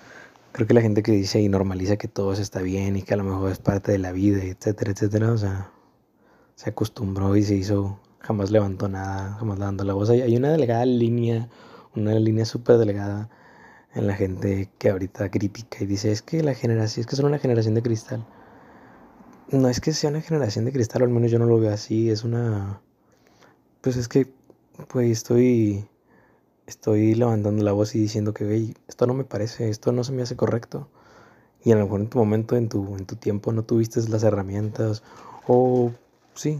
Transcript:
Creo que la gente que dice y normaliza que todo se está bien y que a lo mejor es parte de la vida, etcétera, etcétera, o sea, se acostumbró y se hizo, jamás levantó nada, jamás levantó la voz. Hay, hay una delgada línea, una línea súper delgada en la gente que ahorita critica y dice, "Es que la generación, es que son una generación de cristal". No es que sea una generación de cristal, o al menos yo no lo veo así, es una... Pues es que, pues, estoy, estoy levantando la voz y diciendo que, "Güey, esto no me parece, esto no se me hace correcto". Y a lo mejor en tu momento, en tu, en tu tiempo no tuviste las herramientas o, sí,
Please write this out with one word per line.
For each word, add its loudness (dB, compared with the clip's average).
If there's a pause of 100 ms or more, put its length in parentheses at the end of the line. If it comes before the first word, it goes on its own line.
(520)
Creo -2
que 6
la 8
gente 2
que 2
dice 2
y 4
normaliza 0
que -8
todo -2
se -2
está -6
bien -2
y -4
que -2
a 2
lo -2
mejor -2
es -6
parte 0
de 2
la -6
vida, 2
etcétera, -4
etcétera, 0
o 0
sea, -4 (840)
se -10
acostumbró -2
y 4
se 0
hizo, -2 (200)
jamás -2
levantó 2
nada, -6
jamás -4
levantó -4
la 0
voz. 0
Hay, 6
hay 2
una 2
delgada 2
línea, 0 (460)
una 0
línea 2
súper 2
delgada 0 (640)
en -2
la 0
gente -2
que 2
ahorita -4
critica -6
y -4
dice, -2
"Es -2
que -4
la 0
generación, -2
es -6
que -6
son 0
una 0
generación 2
de 0
cristal". -4 (1300)
No 4
es -2
que 0
sea 0
una -4
generación -2
de -2
cristal, 0
o 4
al 2
menos 2
yo 4
no 4
lo 6
veo 2
así, 0
es 0
una... -4 (1000)
Pues -2
es -4
que, 2 (560)
pues, 2
estoy, 2 (800)
estoy 2
levantando 2
la 2
voz 0
y 0
diciendo 0
que, -6
"Güey, -2 (120)
esto -2
no 0
me -4
parece, -6
esto -2
no 0
se -6
me -4
hace -8
correcto". -4 (760)
Y 4
a 6
lo 4
mejor -2
en -4
tu -2
momento, 2
en 0
tu, -4
en -10
tu -14
tiempo -4
no -2
tuviste 0
las -2
herramientas -2 (440)
o, 4 (440)
sí, -4